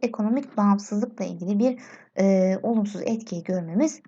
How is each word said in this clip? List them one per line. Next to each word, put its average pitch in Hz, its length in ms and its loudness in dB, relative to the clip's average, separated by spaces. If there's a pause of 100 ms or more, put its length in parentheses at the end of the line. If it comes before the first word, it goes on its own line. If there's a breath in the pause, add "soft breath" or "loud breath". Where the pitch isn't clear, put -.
ekonomik 233 560 -2
bağımsızlıkla 202 680 0
ilgili 180 340 -2
bir, 254 200 2 (400 loud breath)
e, 190 440 4
olumsuz 208 380 0
etkiyi 220 420 -4
görmemiz 185 640 -2